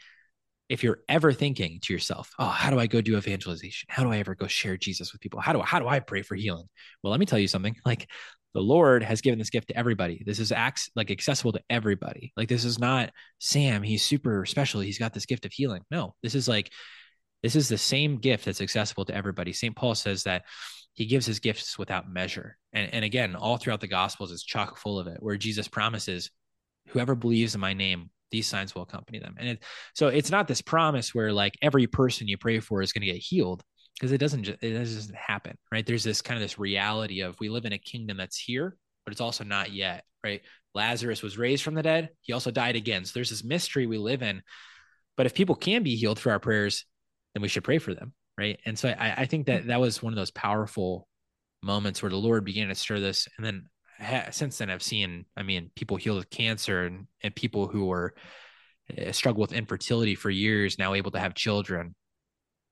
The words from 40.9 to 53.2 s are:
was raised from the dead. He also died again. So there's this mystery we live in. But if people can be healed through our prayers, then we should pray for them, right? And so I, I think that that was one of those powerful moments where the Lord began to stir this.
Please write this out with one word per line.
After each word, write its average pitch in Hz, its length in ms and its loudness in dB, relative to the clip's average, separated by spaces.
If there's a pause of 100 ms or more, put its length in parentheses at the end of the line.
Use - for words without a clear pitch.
was 101 160 -8
raised 131 260 2
from 156 120 -4
the 156 80 -2
dead. 160 260 2 (120)
He - 100 -8
also 123 200 2
died 120 260 4
again. 104 260 0
So 92 100 -8
there's 120 160 -2
this 107 140 -6
mystery 139 440 0
we 113 100 0
live 123 260 0
in. 98 180 -2 (760)
But 131 80 6
if 123 100 2
people 185 200 4
can 220 280 2
be 123 140 2
healed 110 220 2
through 120 120 2
our 101 80 4
prayers, 104 460 2 (480)
then 104 80 -2
we 101 80 0
should - 160 -2
pray 151 140 4
for 107 140 -4
them, - 200 -10 (240)
right? 104 280 -2
And 110 140 -4
so 127 100 2
I, 113 340 0
I - 20 0
think 147 220 -2
that 123 200 0
that 120 140 2
was 120 200 0
one 113 120 -4
of 110 40 -2
those 95 140 -4
powerful 104 760 -2 (560)
moments 101 400 -2
where 104 80 -2
the 95 80 -2
Lord 110 280 2
began 101 240 -4
to 95 60 -4
stir 104 260 -2
this. 98 340 -2